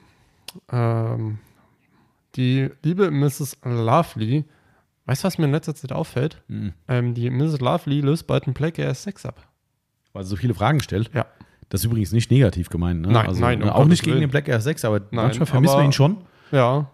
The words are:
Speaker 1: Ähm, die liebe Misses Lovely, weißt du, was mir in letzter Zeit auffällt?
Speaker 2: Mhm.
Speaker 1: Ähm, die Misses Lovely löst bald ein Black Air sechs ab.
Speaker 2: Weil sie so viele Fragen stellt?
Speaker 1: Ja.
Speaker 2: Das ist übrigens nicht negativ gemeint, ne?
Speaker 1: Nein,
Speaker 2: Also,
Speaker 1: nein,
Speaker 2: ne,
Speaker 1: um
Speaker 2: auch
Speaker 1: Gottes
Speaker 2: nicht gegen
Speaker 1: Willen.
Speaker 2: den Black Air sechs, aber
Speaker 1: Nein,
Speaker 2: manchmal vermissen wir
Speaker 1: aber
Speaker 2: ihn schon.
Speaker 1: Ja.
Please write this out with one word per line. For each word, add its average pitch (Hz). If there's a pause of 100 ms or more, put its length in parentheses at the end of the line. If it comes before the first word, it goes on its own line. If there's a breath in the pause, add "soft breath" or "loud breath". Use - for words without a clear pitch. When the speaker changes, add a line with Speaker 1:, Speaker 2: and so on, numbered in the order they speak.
(720 soft breath)
Speaker 1:
Ähm, 113 (1000 soft breath)
die 127 (140)
liebe 180
Misses 143
Lovely, 120 (640 soft breath)
weißt 127
du, -
was 180
mir 165
in 139
letzter 156
Zeit -
auffällt? 156
Speaker 2:
Mhm. 107 (160)
Speaker 1:
Ähm, 120
die 120
Misses 143
Lovely 147
löst 143
bald -
ein 131
Black 165
Air 143
sechs -
ab. - (640)
Speaker 2:
Weil 98
sie 92
so 101
viele 110
Fragen 127
stellt? 104
Speaker 1:
Ja. 127 (420 loud breath)
Speaker 2:
Das 90
ist -
übrigens 110
nicht 113
negativ 104
gemeint, 85
ne? 90
Speaker 1:
Nein, 113
Speaker 2:
Also, 95
Speaker 1:
nein, 120
Speaker 2:
ne, 107
Speaker 1:
um 104
Speaker 2:
auch -
Speaker 1:
Gottes 143
Speaker 2:
nicht 175
gegen 160
Speaker 1:
Willen. 160
Speaker 2:
den 143
Black 143
Air 117
sechs, 143
aber 107
Speaker 1:
Nein, 110
Speaker 2:
manchmal 131
vermissen 135
wir 139
Speaker 1:
aber 143
Speaker 2:
ihn 143
schon. 156 (340 loud breath)
Speaker 1:
Ja. 135